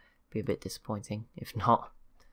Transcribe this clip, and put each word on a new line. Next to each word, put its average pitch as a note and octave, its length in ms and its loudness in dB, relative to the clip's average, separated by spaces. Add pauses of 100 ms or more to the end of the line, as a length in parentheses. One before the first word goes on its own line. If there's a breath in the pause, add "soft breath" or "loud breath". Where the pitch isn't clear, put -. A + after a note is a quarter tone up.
(300 soft breath)
be A2+ 100 -2
a F#2+ 60 -2
bit - 160 0
disappointing G#2+ 640 -6 (100)
if - 220 -10
not. A2+ 340 6 (420 soft breath)